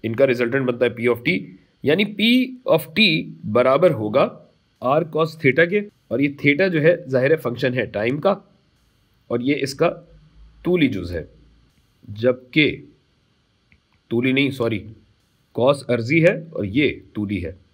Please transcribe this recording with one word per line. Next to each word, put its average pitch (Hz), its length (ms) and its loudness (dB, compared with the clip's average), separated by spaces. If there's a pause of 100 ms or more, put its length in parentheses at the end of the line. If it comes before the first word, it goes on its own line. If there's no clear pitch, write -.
इनका 113 200 2
रिजल्टेंट 123 400 0
बनता 123 200 0
है 101 100 0
P 120 120 -2
of 117 160 0
t, 180 140 0 (460)
यानी 165 280 2
P 208 160 0 (420)
of 160 220 2
t 214 140 2 (420)
बराबर 131 460 4
होगा 110 320 0 (560)
R 135 260 2
cos 160 300 -4
theta 143 320 4
के। 208 140 -2 (280)
और 123 100 -2
ये 143 160 0
theta 143 320 2
जो 165 100 0
है, 165 300 2
जाहिर 131 220 2
है 160 80 2
फंक्शन 123 340 -4
है 123 140 -2
टाइम 120 320 -2
का, 196 160 2 (920)
और 120 120 -2
ये 139 160 0
इसका 139 320 -2 (760)
तूली 170 240 2
जुज 90 220 -6
है, 82 160 -8 (800)
जबकि 123 600 0 (1400)
तूली 123 220 0
नहीं, 135 180 0
सॉरी, 113 320 -4 (720)
cos 131 340 0
अर्जी 123 320 0
है 180 260 4
और - 200 -8
ये 135 220 0 (260)
तूली 104 240 -4
है 82 180 -10 (160)